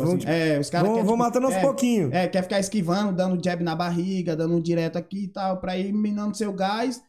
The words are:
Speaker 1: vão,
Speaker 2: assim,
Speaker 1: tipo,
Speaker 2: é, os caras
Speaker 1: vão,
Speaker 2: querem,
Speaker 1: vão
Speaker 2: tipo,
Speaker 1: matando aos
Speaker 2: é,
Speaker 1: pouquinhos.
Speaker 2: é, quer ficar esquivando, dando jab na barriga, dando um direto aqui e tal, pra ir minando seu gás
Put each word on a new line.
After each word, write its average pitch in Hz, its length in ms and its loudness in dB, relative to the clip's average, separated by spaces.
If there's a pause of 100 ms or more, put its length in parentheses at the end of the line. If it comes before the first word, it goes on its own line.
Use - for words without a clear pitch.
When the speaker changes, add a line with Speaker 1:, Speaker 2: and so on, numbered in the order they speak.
Speaker 1:
vão, - 80 2
Speaker 2:
assim, 185 60 2
Speaker 1:
tipo, 123 140 -2
Speaker 2:
é, 160 260 2
os 143 120 -2
caras 170 160 2
Speaker 1:
vão, 220 100 2
Speaker 2:
querem, 220 100 2
Speaker 1:
vão 226 100 4
Speaker 2:
tipo, 240 80 2
Speaker 1:
matando 247 220 2
aos 240 100 0
Speaker 2:
é, 190 40 0
Speaker 1:
pouquinhos. 233 520 2
Speaker 2:
é, 175 160 2
quer 180 140 0
ficar 196 180 0
esquivando, 190 520 0
dando 180 320 0
jab 175 180 0
na 165 120 0
barriga, 175 640 -2
dando 165 180 0
um 170 60 2
direto 165 360 0
aqui 196 280 -6
e 185 40 -8
tal, 190 320 -4
pra 185 160 -4
ir 196 160 -2
minando 208 440 -2
seu 202 160 -2
gás 214 560 -2